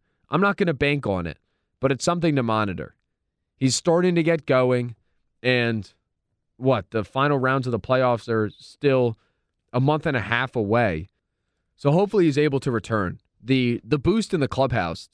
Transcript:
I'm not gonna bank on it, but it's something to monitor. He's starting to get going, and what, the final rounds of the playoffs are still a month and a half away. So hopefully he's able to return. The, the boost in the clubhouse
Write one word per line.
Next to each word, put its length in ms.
I'm 120
not 160
gonna 160
bank 320
on 220
it, 100
but 120
it's 140
something 300
to 80
monitor. 520
He's 180
starting 400
to 80
get 220
going, 500
and 480
what, 340
the 120
final 340
rounds 300
of 40
the 80
playoffs 500
are 200
still 680
a 80
month 260
and 120
a 40
half 340
away. 540
So 160
hopefully 340
he's 120
able 240
to 100
return. 480
The, 400
the 160
boost 340
in 60
the 80
clubhouse 680